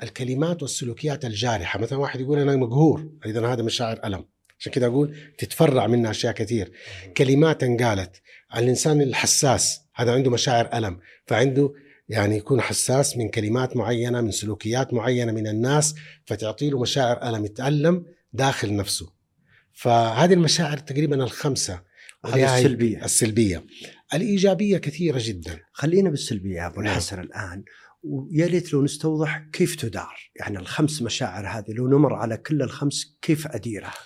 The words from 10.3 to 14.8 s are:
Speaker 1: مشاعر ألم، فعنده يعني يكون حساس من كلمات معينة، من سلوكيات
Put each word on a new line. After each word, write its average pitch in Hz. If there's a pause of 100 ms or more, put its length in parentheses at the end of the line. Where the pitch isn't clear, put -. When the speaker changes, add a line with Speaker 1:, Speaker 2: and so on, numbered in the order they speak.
Speaker 1:
مشاعر 117
ألم، 104 (260)
فعنده 135 (360)
يعني 104
يكون 117
حساس 123
من 110
كلمات 117
معينة، 120
من 110
سلوكيات 107